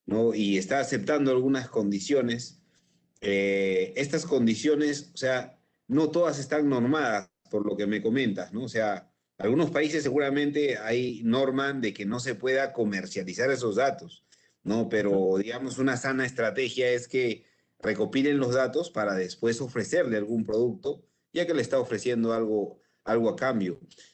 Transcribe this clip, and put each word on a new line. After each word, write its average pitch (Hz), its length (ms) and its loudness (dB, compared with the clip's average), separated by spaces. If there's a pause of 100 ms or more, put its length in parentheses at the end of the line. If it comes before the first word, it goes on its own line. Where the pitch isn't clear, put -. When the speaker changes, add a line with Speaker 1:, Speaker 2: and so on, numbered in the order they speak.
Speaker 1:
¿no? 113 280 2
y 101 240 2
está 110 220 0
aceptando 135 520 0
algunas 127 360 2
condiciones, 117 960 -2 (580)
eh, 98 800 2
estas 147 280 -2
condiciones, 143 880 2
o - 40 -14
sea, 127 400 -2 (300)
no 151 240 2
todas 160 280 2
están 147 300 0
normadas, 123 600 2 (180)
por 104 160 -2
lo 104 100 -2
que 101 120 -2
me 104 140 0
comentas, 110 520 0
¿no? 117 100 -6
O 127 40 -8
sea, 107 440 -4 (260)
algunos 139 340 2
países 151 320 -2
seguramente 143 760 0
hay 117 460 -2
norman 135 580 0
de 104 120 -2
que 101 120 -8
no 113 140 -2
se 123 160 -4
pueda 131 360 0
comercializar 98 800 -2
esos 120 240 0
datos, 139 500 -2 (380)
¿no? 110 260 0
Pero, 104 220 2
Speaker 2:
Ujú. 95 280 2
Speaker 1:
digamos, 120 400 -6
una 131 180 2
sana 131 280 -2
estrategia 123 640 -2
es 120 180 0
que 120 380 -2 (340)
recopilen 120 580 2
los 127 160 2
datos 131 360 0
para 101 260 -2
después 113 440 -2
ofrecerle 120 580 0
algún 107 280 -2
producto, 113 580 -2 (300)
ya 170 120 0
que 170 80 -2
le 143 80 2
está 131 180 0
ofreciendo 113 540 0
algo, 107 440 0 (260)
algo 113 260 2
a 98 60 -2
cambio. 107 440 -2 (340)